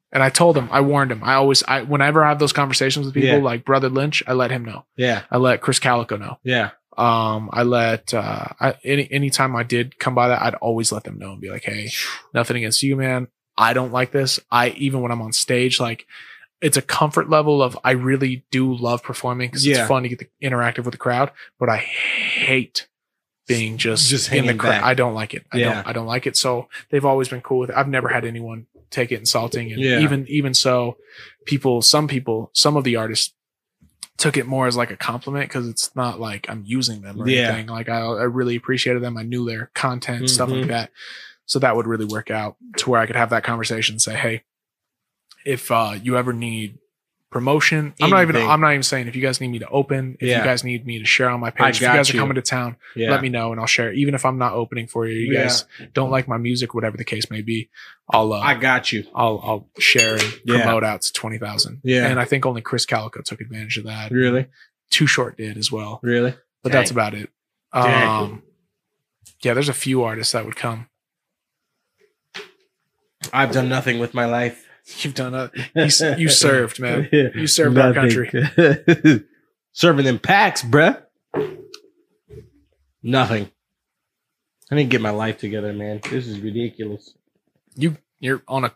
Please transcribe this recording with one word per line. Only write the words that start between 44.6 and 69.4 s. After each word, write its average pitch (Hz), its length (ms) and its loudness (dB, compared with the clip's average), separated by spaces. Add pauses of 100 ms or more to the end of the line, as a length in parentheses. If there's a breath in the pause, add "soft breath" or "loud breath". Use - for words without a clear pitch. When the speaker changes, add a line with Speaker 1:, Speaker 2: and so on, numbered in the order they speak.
Speaker 1:
if, 131 260 -4
uh, 113 320 0
you 123 140 0
ever 123 160 0
need 113 460 -6 (520)
promotion," 147 720 0
I'm 160 100 4
not 190 120 8
even, 156 140 2
Speaker 2:
Anything. 113 140 2
Speaker 1:
I'm 151 100 4
not 156 100 4
even 143 120 0
saying 127 260 -2
if 117 80 -10
you 127 60 -4
guys 131 180 0
need 127 100 -4
me 120 80 -6
to 113 100 -10
open, 135 520 -2
if 127 80 -2
Speaker 2:
Yeah. 123 100 2
Speaker 1:
you 107 60 0
guys 123 200 0
need 123 220 -6
me 117 140 -8
to 110 40 -12
share 127 240 2
on 123 120 -2
my 117 80 -4
Speaker 2:
I - 20 -6
Speaker 1:
page, 131 260 2
if - 60 0
you 127 60 2
Speaker 2:
got 123 80 6
Speaker 1:
guys 139 140 4
are 131 40 -2
Speaker 2:
you. 123 60 0
Speaker 1:
coming 135 160 0
to 127 60 -4
town, 123 340 -4 (180 loud breath)
Speaker 2:
Yeah. 113 160 -2
Speaker 1:
let 139 120 2
me 135 60 -2
know 117 240 -4
and 113 80 -8
I'll 113 60 -4
share 117 260 0
it. 101 60 -4
Even 143 160 2
if 131 100 -4
I'm 131 140 -4
not 120 160 0
opening 117 320 -6
for 117 200 -6
you, 113 120 -6
you 127 160 -2
Speaker 2:
Yeah. 131 80 2
Speaker 1:
guys 123 220 -2 (280 loud breath)
don't 135 180 0
like 131 180 -2
my 117 100 -4
music, 120 360 -4
whatever 110 220 -4
the 110 80 -10
case 110 260 -6
may 107 120 -8
be, 110 260 -6 (400 loud breath)
I'll, 110 240 2
uh, 104 80 -4
Speaker 2:
I 139 140 2
got 127 380 0
you. 104 120 -4 (100)
Speaker 1:
I'll, 113 280 0
I'll 107 260 -4 (100)
share 113 360 4
and 110 300 -2
Speaker 2:
Yeah. 120 180 2
Speaker 1:
promote 113 220 2
out 107 180 -4
to - 100 -4
twenty 110 260 -8
thousand. 104 460 -4
Speaker 2:
Yeah. 127 240 2
Speaker 1:
And 127 120 0
I 123 40 0
think 131 220 0
only 120 160 -2
Chris - 240 -4
Calico 110 360 -6
took - 180 -10
advantage 110 380 -10
of 107 60 -10
that. 110 280 -10
Speaker 2:
Really? 127 340 2 (440 soft breath)
Speaker 1:
Too - 160 2
Short 127 300 0
did 107 220 -10
as 107 140 -4
well. 107 300 -10
Speaker 2:
Really? 120 320 0 (280)
Speaker 1:
But 127 100 -2
that's 131 180 4
Speaker 2:
Dang. 123 60 -4
Speaker 1:
about 107 180 0
it. 104 140 -12 (440)
Speaker 2:
Dang. 120 360 2
Speaker 1:
Um, 107 340 -4 (1000)